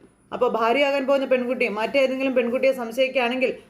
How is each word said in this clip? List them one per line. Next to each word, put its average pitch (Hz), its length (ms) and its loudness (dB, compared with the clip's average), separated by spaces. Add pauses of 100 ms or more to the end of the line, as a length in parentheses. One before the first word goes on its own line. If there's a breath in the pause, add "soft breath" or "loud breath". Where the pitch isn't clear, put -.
(320)
അപ്പോൾ 220 180 0
ഭാര്യയാകാൻ 254 560 2
പോകുന്ന 269 220 2
പെൺകുട്ടി 240 420 0
മറ്റേതെങ്കിലും 262 640 0
പെൺകുട്ടിയെ 254 380 2
സംശയിക്കുകയാണെങ്കിൽ 254 800 -2 (180 loud breath)